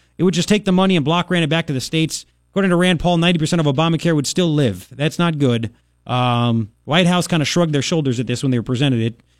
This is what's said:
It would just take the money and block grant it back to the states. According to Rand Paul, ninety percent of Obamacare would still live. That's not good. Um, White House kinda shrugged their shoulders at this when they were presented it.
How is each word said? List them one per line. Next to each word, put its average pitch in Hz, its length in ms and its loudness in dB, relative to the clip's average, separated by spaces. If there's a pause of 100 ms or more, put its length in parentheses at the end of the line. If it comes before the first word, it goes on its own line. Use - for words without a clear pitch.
(180)
It 156 60 -2
would 180 120 2
just 170 120 -2
take 208 180 2
the 196 60 0
money 185 240 4
and 156 80 2
block 165 240 0
grant 175 160 0
it 156 60 0
back 160 180 0
to 151 60 -6
the 131 80 -4
states. - 440 -4 (260)
According 190 180 0
to 175 60 2
Rand 180 240 2
Paul, 175 180 0
ninety 170 220 2
percent 156 200 0
of 156 60 0
Obamacare 160 500 0
would 143 120 -2
still 170 260 -2
live. 123 380 0
That's 143 260 -4
not 170 220 0
good. 117 340 0 (320)
Um, 120 680 0 (140)
White 170 220 2
House 180 200 0
kinda 156 180 0
shrugged 170 280 0
their 139 80 0
shoulders 135 380 -2
at 117 80 -4
this 120 160 -4
when 135 80 0
they 123 80 2
were 110 40 -2
presented 127 380 0
it. 113 200 -4 (180)